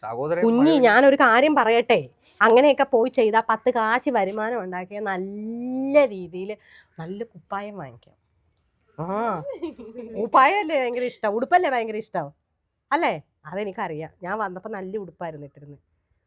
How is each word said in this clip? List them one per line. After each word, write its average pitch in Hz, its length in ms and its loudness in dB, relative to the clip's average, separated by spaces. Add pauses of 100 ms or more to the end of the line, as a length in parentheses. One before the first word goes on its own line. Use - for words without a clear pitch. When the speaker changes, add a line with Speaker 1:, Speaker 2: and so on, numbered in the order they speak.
Speaker 1:
സഹോദരൻ 139 400 -4
Speaker 2:
കുഞ്ഞി, 240 280 4
Speaker 1:
മഴ- 302 100 4
Speaker 2:
ഞാനൊരു 254 360 6
കാര്യം 262 380 4
പറയട്ടെ, 233 540 2 (340)
അങ്ങനെയൊക്കെ 269 500 6
പോയി 247 180 2
ചെയ്താ 220 380 2
പത്ത് 226 220 0
കാശ് 240 400 0
വരുമാനം 214 500 -2
ഉണ്ടാക്കിയ 185 400 -10
നല്ല 233 1040 -2
രീതിയിൽ 190 500 -10 (420)
നല്ല 190 260 -12
കുപ്പായം 202 540 -14
വാങ്ങിക്കാം. 131 460 -20 (760)
ആ, 190 420 -4 (760)
കുപ്പായല്ലേ 302 600 2
ഭയങ്കര 247 220 -2
ഇഷ്ടം, 240 260 -4
ഉടുപ്പല്ലേ 269 420 2
ഭയങ്കര 226 260 -4
ഇഷ്ടം 170 360 -8 (600)
അല്ലേ? 269 300 -2 (240)
അതെനിക്കറിയാം. 180 640 -8 (120)
ഞാൻ 190 160 -6
വന്നപ്പോ 190 320 -8
നല്ല 190 260 -10
ഉടുപ്പായിരുന്നു 165 500 -12
ഇട്ടിരുന്നത്, 143 320 -20 (480)